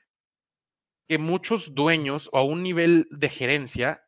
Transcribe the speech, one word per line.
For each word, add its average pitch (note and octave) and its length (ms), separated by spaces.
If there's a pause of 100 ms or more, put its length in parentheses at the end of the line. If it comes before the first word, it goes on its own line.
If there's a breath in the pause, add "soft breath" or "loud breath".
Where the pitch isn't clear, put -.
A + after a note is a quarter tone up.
(1080 loud breath)
que D#3+ 100
muchos E3 560
dueños D3 580
o C3+ 60
a C3+ 60
un D#3 180
nivel E3+ 480
de C#3+ 200
gerencia C3 800